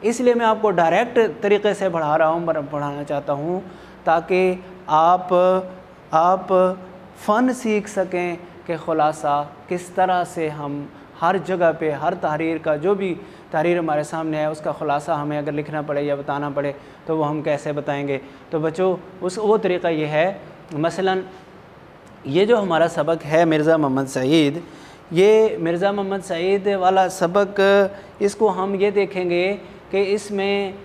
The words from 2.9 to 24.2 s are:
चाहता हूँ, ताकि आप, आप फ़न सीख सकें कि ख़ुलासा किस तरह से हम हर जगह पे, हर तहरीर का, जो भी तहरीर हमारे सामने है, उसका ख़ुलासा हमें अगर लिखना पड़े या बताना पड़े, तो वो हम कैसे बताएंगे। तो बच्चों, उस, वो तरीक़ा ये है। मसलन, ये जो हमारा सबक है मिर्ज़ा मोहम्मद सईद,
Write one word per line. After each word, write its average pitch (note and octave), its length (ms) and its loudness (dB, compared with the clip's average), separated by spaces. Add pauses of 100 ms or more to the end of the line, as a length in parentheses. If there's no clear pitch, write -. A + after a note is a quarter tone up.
चाहता C#3+ 300 -4
हूँ, E3+ 280 -4 (440)
ताकि F3+ 560 2 (280)
आप, F3 420 4 (840)
आप F3+ 320 2 (720)
फ़न A#3+ 360 0
सीख G#3+ 340 -2
सकें F3+ 480 -4 (300)
कि E3+ 100 -4
ख़ुलासा D3+ 680 0 (260)
किस F3 280 -8
तरह F#3 300 2
से E3 240 -4
हम C#3+ 380 -8 (320)
हर F3+ 180 2
जगह E3+ 340 0
पे, D#3 200 -2
हर D3+ 240 -2
तहरीर D#3+ 420 -2
का, D#3 180 -2
जो F3 180 0
भी F#3 200 -4 (380)
तहरीर F3 260 2
हमारे D3+ 260 0
सामने D#3+ 340 -6
है, D3+ 120 0
उसका D#3 220 -6
ख़ुलासा D3 420 -2
हमें D3 240 -4
अगर D3 140 -6
लिखना D3+ 300 -6
पड़े D3 200 -4
या D3 140 0
बताना C#3+ 340 -4
पड़े, C#3+ 240 -4 (320)
तो D#3+ 100 -2
वो D#3+ 60 0
हम D3 200 -2
कैसे D3 300 -2
बताएंगे। C#3+ 480 -4 (320)
तो D#3 80 -2
बच्चों, F3 360 0 (260)
उस, F3+ 160 -4
वो G#3+ 200 2
तरीक़ा F3+ 320 0
ये D#3 160 -2
है। D#3+ 340 0 (360)
मसलन, F#3 460 -2 (1040)
ये D3+ 200 2
जो A#3 100 4
हमारा E3+ 320 2
सबक E3 360 -2
है D#3+ 200 4
मिर्ज़ा D#3+ 340 4
मोहम्मद C3+ 300 0
सईद, C#3+ 540 2 (500)